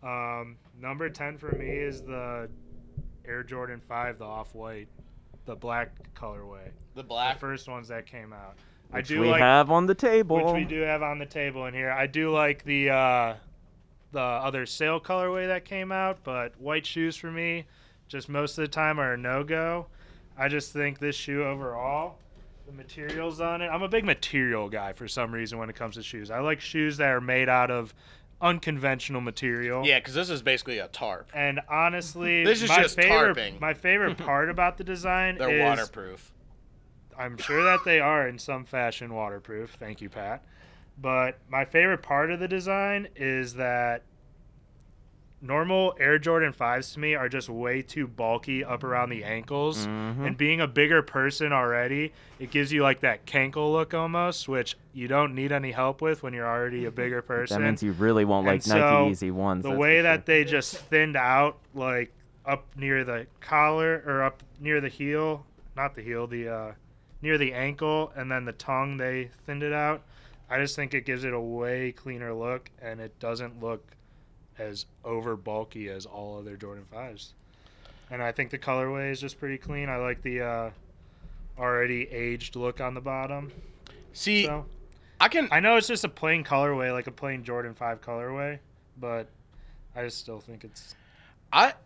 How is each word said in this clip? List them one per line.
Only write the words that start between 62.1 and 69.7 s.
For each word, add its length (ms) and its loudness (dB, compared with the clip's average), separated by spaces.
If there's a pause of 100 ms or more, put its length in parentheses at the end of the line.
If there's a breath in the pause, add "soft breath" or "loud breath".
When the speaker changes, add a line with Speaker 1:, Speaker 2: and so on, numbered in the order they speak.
Speaker 1:
up 200 -2 (100)
near 280 0
the 240 -4 (140)
collar 640 4
or 180 0
up 180 0 (180)
near 220 0
the 80 -4
heel, 560 -2 (300)
not 200 -4
the 60 -14
heel, 260 -6
the, 220 -8
uh, 220 -8 (500 soft breath)
near 160 2
the 160 2
ankle, 600 -2
and 160 -6
then 140 -2
the 80 -8
tongue, 440 -2
they 320 -4 (160)
thinned 180 -8
it 100 -2